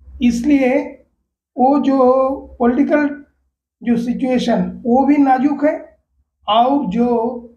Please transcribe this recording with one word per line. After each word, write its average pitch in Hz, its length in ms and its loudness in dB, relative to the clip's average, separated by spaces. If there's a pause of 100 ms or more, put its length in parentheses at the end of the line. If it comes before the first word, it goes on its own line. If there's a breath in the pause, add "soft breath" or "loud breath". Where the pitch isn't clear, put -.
(220)
इसलिए 269 640 2 (720)
वो 269 220 2
जो 262 500 2 (300)
political 285 680 0 (580)
जो 233 140 0
situation 240 880 -2
वो 254 200 2
भी 294 120 2
नाजुक 277 480 2
है - 320 -4 (500)
और 247 380 2
जो 233 240 -2 (480)